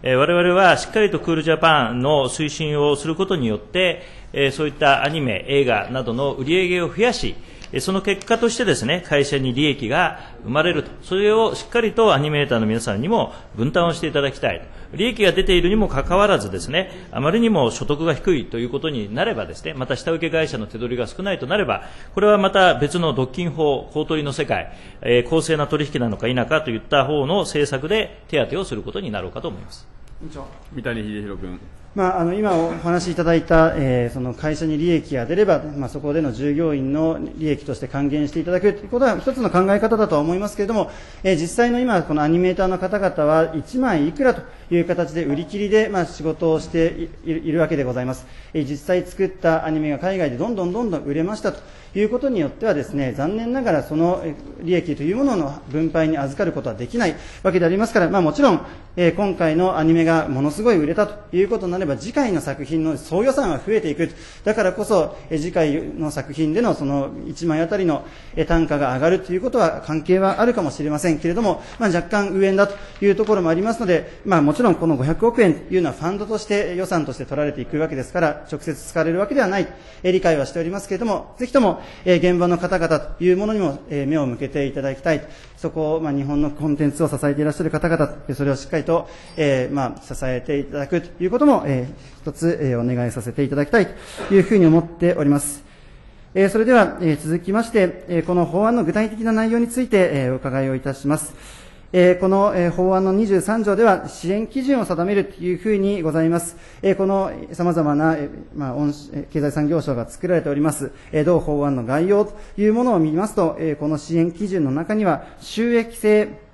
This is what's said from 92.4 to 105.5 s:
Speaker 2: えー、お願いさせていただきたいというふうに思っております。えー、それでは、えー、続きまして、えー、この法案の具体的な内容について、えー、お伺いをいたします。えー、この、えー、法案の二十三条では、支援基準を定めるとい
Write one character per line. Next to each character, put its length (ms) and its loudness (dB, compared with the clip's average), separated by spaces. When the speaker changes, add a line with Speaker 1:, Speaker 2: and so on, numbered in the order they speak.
Speaker 2:
え 140 0
ー、 40 0
お 40 0
願 240 0
い 40 -2
さ 100 -8
せ 100 -8
て 120 0
い 60 0
た 60 -4
だ 100 2
き 60 -6
た 100 6
い 60 2
と 60 2
い 60 10
う 40 6
ふ 100 2
う 40 6
に 80 8
思 140 8
っ 80 2
て 280 0
お 80 0
り 60 4
ま 100 4
す。 240 -8
え 100 6
ー、 40 2
そ 100 0
れ 60 4
で 80 6
は、 280 6
え 120 2
ー、 80 -2
続 180 -2
き 140 -4
ま 100 2
し 80 -6
て、 360 2
え 120 0
ー、 60 -2
こ 100 0
の 100 4
法 220 0
案 80 2
の 80 2
具 100 0
体 160 0
的 120 -10
な 100 0
内 200 0
容 80 2
に 80 2
つ 140 -4
い 60 -2
て、 260 4
え 160 0
ー、 40 0
お 20 -2
伺 280 -2
い 60 0
を 60 -2
い 40 -4
た 140 -6
し 140 -6
ま 100 2
す。 480 -12
え 180 8
ー、 80 2
こ 80 2
の、 260 4
え 140 2
ー、 40 0
法 260 2
案 80 2
の 80 2
二 140 2
十 120 4
三 240 0
条 140 2
で 60 4
は、 260 4
支 200 -8
援 180 -2
基 160 -6
準 180 2
を 40 -2
定 200 0
め 100 0
る 80 2
と 180 -10
い 140 -2